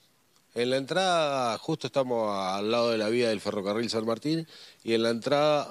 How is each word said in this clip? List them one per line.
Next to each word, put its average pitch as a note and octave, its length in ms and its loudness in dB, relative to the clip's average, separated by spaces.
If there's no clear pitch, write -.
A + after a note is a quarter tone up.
en A#2+ 160 0
la C3 60 2
entrada, C#3+ 840 0
justo - 280 -4
estamos A#2 480 0
al G2 360 -2
lado A#2 200 2
de A2+ 60 2
la G#2+ 120 0
vía A#2 200 2
del G#2+ 120 0
ferrocarril G#2 480 -2
San A2 160 -2
Martín, D3+ 420 -2
y A2+ 100 -2
en A2+ 100 2
la A2+ 80 2
entrada C#3+ 600 2